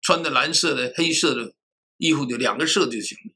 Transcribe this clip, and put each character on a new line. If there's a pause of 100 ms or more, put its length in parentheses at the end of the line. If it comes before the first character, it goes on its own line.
穿
的
蓝
色
的、
黑
色
的 (420)
衣
服
的
两
个
色
就
行
了。